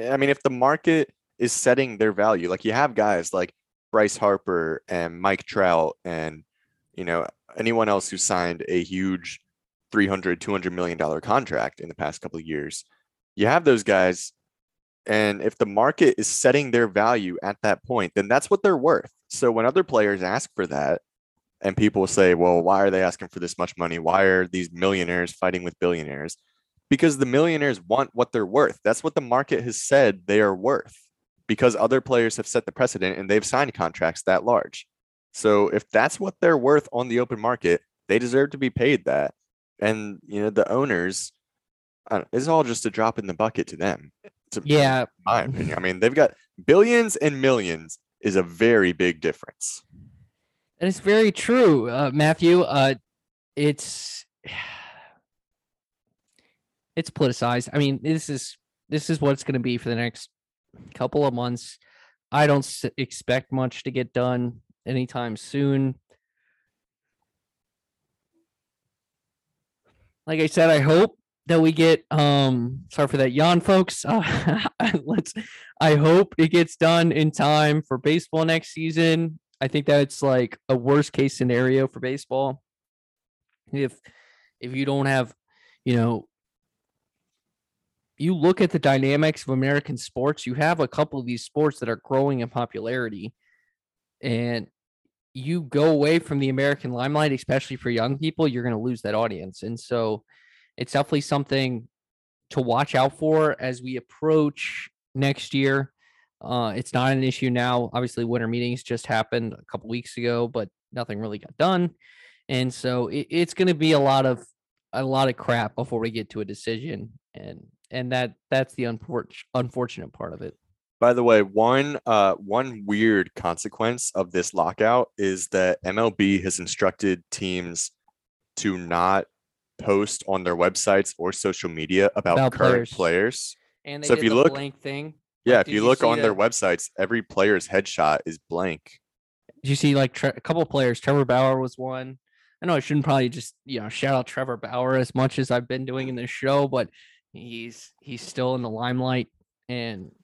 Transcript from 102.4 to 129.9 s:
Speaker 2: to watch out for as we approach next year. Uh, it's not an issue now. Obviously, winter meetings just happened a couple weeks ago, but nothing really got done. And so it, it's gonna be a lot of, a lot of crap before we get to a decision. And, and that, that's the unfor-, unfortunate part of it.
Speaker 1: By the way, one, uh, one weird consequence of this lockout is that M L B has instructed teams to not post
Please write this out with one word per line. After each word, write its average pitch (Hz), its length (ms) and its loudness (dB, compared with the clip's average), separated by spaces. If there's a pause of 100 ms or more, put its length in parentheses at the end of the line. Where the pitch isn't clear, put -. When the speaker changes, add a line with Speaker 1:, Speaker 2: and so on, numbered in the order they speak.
Speaker 2:
to 139 120 -2
watch 123 340 0
out 135 240 2
for 156 420 2
as 127 200 -8
we 127 140 -10
approach - 920 -2 (260)
next 135 380 -2
year. 135 400 0 (480)
Uh, 117 340 -2
it's - 180 -8
not 131 200 2
an 131 100 0
issue 131 260 0
now. 123 440 0
Obviously, 120 320 -4
winter 113 220 -2
meetings 120 360 -4
just - 220 -6
happened 113 480 -2
a - 180 -20
couple - 180 -10
weeks 120 280 -10
ago, 120 300 -2
but 113 200 -6 (240)
nothing 117 280 -8
really 107 180 -8
got - 200 -20
done. 175 340 2 (580)
And 127 240 -2
so 123 340 -2
it, 143 220 -6
it's 170 240 -2
gonna 185 220 2
be 156 180 2
a 143 60 4
lot 135 260 4
of, 127 180 -2 (480)
a 131 140 -4
lot 135 240 0
of 120 80 -4
crap 117 380 -2
before 120 260 -6
we 113 100 -4
get 110 200 -8
to 107 100 -8
a 101 40 -8
decision. 113 640 -10 (220)
And, - 320 -18 (260)
and 123 220 -8
that, 123 200 -2 (160)
that's 131 260 -2
the 131 80 -6
unfor-, 117 480 -8 (220)
unfortunate 123 600 -6
part - 200 -12
of - 80 -14
it. - 140 -14 (440)
Speaker 1:
By 120 140 6
the 123 100 2
way, 113 180 8
one, 120 640 2
uh, 101 300 4
one 110 500 -4
weird 104 480 2
consequence 110 800 -4
of 90 160 -2
this 90 220 -4
lockout 107 640 0
is 95 320 -2
that 92 340 0
M 95 140 -4
L 113 140 2
B 98 300 2
has 92 180 -4
instructed 92 720 -2
teams 90 600 -8 (640)
to 95 200 -2
not 87 480 0 (560)
post 104 460 -2